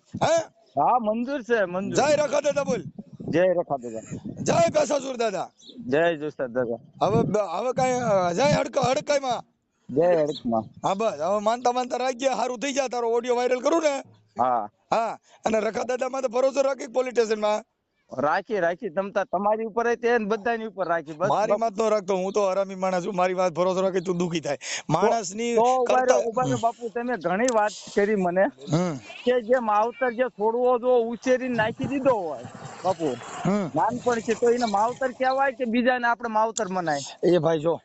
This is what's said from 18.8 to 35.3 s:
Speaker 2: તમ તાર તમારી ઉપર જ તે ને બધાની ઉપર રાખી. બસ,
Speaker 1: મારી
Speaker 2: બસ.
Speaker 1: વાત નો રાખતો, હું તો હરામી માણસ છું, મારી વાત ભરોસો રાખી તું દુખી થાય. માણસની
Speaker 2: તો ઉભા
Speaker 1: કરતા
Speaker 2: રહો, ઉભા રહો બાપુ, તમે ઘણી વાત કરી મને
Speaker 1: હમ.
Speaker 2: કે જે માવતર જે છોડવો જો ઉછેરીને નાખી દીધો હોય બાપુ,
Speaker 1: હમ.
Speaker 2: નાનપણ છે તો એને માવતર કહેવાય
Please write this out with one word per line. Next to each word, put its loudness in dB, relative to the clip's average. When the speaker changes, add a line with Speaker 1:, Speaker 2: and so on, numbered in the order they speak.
Speaker 2:
તમ -4
તાર 0
તમારી 0
ઉપર 0
જ -18
તે 2
ને 0
બધાની -2
ઉપર -6
રાખી. -2
બસ, -2
Speaker 1:
મારી 2
Speaker 2:
બસ. 2
Speaker 1:
વાત -2
નો 2
રાખતો, 0
હું -2
તો 2
હરામી -2
માણસ -2
છું, -4
મારી 2
વાત 0
ભરોસો 0
રાખી 2
તું -2
દુખી -2
થાય. -4
માણસની 0
Speaker 2:
તો 4
ઉભા 2
Speaker 1:
કરતા 4
Speaker 2:
રહો, 4
ઉભા -2
રહો 0
બાપુ, -2
તમે -4
ઘણી 0
વાત 4
કરી 2
મને 2
Speaker 1:
હમ. 0
Speaker 2:
કે -2
જે 2
માવતર 0
જે -2
છોડવો 2
જો 4
ઉછેરીને 0
નાખી -2
દીધો 2
હોય -4
બાપુ, 0
Speaker 1:
હમ. 0
Speaker 2:
નાનપણ 0
છે -2
તો 2
એને 2
માવતર 0
કહેવાય 0